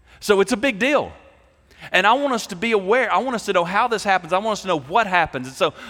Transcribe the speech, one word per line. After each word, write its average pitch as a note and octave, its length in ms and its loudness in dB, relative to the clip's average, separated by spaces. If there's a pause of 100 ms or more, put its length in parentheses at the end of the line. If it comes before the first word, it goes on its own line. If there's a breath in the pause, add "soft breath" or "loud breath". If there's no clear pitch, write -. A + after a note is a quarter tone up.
(200 soft breath)
So G3+ 200 4
it's G3 120 0
a B3 40 2
big A3+ 220 0
deal. G#3+ 340 0 (800 loud breath)
And F#3 140 2
I A3 80 6
want C#4 180 0
us A3+ 140 -4
to F#3+ 100 -10
be A3+ 160 -2
aware. G#3 400 2
I F3 60 2
want B3 160 -2
us A3 100 -6
to G3+ 80 -2
know F3 120 2
how G#3 240 0
this A3+ 160 -2
happens. F3+ 280 0
I F#3 60 2
want A3 140 -2
us F#3+ 100 -6
to F#3+ 60 -6
know E3+ 100 0
what F3 280 0
happens. D#3 420 0
And C3+ 60 -14
so D#3+ 200 0 (160 loud breath)